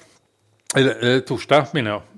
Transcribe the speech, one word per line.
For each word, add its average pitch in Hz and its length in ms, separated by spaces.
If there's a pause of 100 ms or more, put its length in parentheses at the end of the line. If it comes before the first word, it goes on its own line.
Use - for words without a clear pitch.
(760)
Eller, 123 400
eh, 135 40
torsdag 139 540
menar 113 180
jag. 104 100 (160)